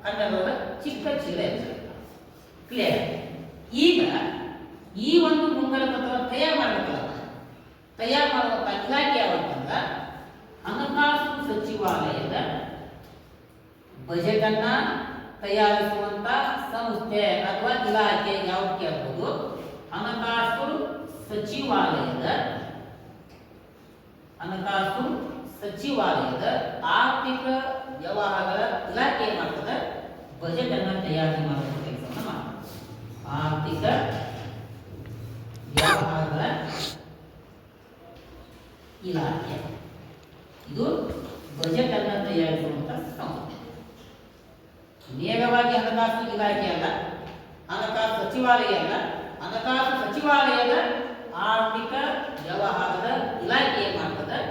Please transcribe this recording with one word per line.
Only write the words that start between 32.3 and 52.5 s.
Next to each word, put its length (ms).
ಆರ್ಥಿಕ 440
ವ್ಯವಹಾರಗಳ 680
ಇಲಾಖೆ 480
ಇದು 140
ಬಜೆಟ್ 380
ಅನ್ನ 140
ತಯಾರಿಸುವಂತ 640
ಸಂಸ್ಥೆ. 380
ನೇರವಾಗಿ 600
ಹಣಕಾಸು 580
ಇಲಾಖೆ 400
ಅಲ್ಲ, 120
ಹಣಕಾಸು 520
ಸಚಿವಾಲಯ 540
ಅಲ್ಲ, 180
ಹಣಕಾಸು 480
ಸಚಿವಾಲಯದ 720
ಆರ್ಥಿಕ 580
ವ್ಯವಹಾರದ 640